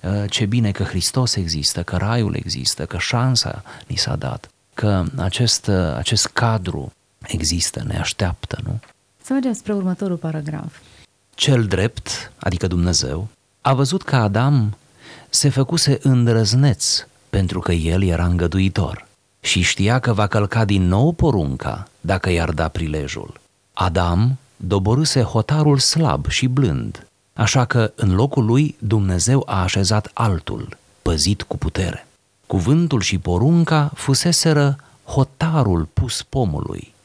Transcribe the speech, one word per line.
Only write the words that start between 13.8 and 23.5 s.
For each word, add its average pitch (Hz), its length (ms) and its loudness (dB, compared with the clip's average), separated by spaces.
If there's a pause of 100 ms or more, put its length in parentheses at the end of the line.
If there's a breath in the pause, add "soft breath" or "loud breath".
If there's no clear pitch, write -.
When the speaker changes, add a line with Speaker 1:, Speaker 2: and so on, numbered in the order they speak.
Speaker 1:
că - 120 -2
Adam 113 640 2 (520 loud breath)
se - 200 2
făcuse 135 520 0
îndrăzneț 120 1000 2 (260)
pentru 92 300 -2
că 87 120 -2
el 85 320 2
era 87 220 2
îngăduitor 90 800 0 (360)
și - 200 0
știa 107 380 0
că 120 140 0
va 101 140 2
călca 107 380 2
din 95 220 2
nou 117 240 4
porunca 92 760 -2 (140)
dacă 95 300 -2
i-ar 82 200 0
da 78 160 0
prilejul. 76 720 -6 (340)